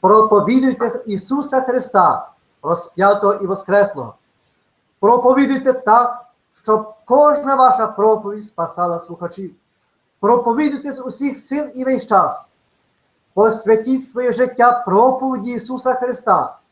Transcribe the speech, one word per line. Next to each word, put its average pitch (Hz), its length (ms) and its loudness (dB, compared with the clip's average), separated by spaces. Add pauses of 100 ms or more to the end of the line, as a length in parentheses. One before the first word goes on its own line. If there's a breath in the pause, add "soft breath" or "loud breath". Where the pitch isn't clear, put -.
Проповідуйте 226 1040 2
Ісуса 262 540 -4
Христа, 240 680 0 (320)
розп'ятого 196 720 0
і 202 120 -8
воскреслого. 190 680 -2 (840)
Проповідуйте 254 720 2
так, 240 540 0 (360)
щоб 214 320 -2 (100)
кожна 294 500 2
ваша 254 320 4
проповідь 214 580 0
спасала 170 560 -6
слухачів. 175 540 -12 (680)
Проповідуйте 247 720 0
з 254 100 -14
усіх 262 360 -6
сил 285 360 -8
і 254 100 -8
весь 262 220 -2
час. - 420 0 (840)
Посвятіть 220 760 0
своє 247 240 -4
життя 240 540 0
проповіді 247 640 0
Ісуса 254 440 -4
Христа 240 640 -2 (140)